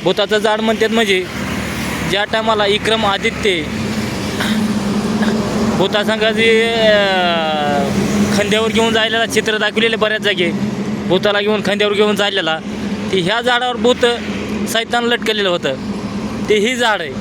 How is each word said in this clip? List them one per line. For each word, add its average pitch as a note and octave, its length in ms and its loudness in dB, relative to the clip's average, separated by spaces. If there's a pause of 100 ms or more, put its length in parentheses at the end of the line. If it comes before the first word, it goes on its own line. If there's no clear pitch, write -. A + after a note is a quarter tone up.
भूताचं G3+ 340 0
झाड G#3+ 220 0
म्हणतात A3 300 2
म्हणजे G3 340 2 (840)
ज्या G3 140 0
टायमाला A3 400 0
विक्रम G#3+ 420 2
आदित्य G3 560 0 (2250)
भूतासंग G#3+ 560 0
जे, A3+ 420 4
अं, F3 1120 2 (480)
खांद्यावर G#3 320 2
घेऊन A3+ 240 2
जायला A3 340 2
चित्र G#3+ 320 0
दाखवलेले A3 380 0
बऱ्याच G#3+ 240 0
जागी, F#3+ 300 0 (560)
भूताला G3+ 340 2
घेऊन G#3 200 0
खांद्यावर G3+ 320 0
घेऊन G#3 240 2
चाललेला, F#3+ 420 0 (540)
ते F#3+ 80 2
ह्या G3+ 200 0
झाडावर A#3+ 360 0
भूत A#3+ 300 2 (640)
सैतान A3+ 360 -2
लटकलेलं G#3+ 440 0
होतं, D#3 260 0 (720)
ते G#3 60 4
ही A3+ 220 2
झाड A3 240 0
आहे. D3+ 100 -6 (100)